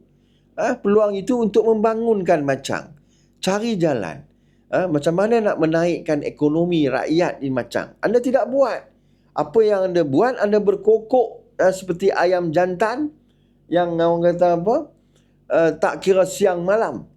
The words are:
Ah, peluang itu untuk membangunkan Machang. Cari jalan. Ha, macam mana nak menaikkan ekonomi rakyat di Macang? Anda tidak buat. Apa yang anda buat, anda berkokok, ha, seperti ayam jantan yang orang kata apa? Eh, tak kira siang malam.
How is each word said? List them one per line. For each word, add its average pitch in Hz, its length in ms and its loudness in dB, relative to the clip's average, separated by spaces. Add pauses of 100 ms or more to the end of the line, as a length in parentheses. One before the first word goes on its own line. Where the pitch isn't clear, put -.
(540)
Ah, 240 240 -4
peluang 208 400 2
itu 196 160 -2
untuk 220 320 2
membangunkan 214 800 0
Machang. 131 480 -4 (480)
Cari 214 320 -2
jalan. 117 580 -4 (400)
Ha, 175 160 0
macam 151 240 0
mana 208 400 0
nak - 80 -6
menaikkan 160 640 -2
ekonomi 156 640 0
rakyat 131 560 -2
di 135 80 -4
Macang? 117 480 -4
Anda 240 240 0
tidak 240 240 0
buat. 247 400 -2 (480)
Apa 147 240 0
yang 196 320 0
anda 175 80 2
buat, 165 400 0
anda 208 240 2
berkokok, 220 960 0
ha, 175 80 4
seperti 185 400 -2
ayam 180 400 2
jantan 185 640 -2 (560)
yang 170 320 0
orang 170 320 2
kata 175 240 2
apa? 196 200 0 (760)
Eh, 160 240 4
tak 160 240 -2
kira 185 240 2
siang 180 400 -2
malam. 190 400 -2 (120)